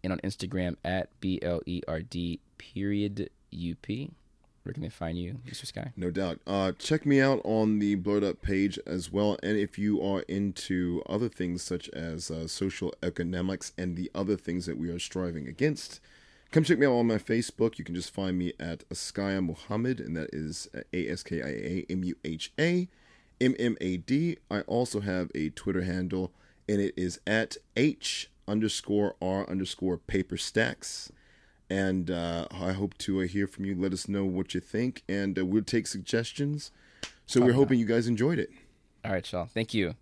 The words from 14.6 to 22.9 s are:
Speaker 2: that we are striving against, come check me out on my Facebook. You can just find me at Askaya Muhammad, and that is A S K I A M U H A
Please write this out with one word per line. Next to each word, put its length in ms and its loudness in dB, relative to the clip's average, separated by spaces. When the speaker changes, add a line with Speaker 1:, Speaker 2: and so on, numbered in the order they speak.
Speaker 2:
that 120 -4
we 100 -2
are 120 -4
striving 480 -4
against, 500 0
come 100 6
check 160 6
me 80 6
out 60 6
on 160 6
my 100 4
Facebook. 580 2
You 80 -8
can 120 -6
just 180 -6
find 240 0
me 220 0
at 280 -6
Askaya 560 -2
Muhammad, 540 -2
and 180 -4
that 160 -4
is 360 -6
A 160 0
S 160 -4
K 180 -4
I 60 -4
A 420 -4
M 140 0
U 100 -2
H 320 -6
A 320 2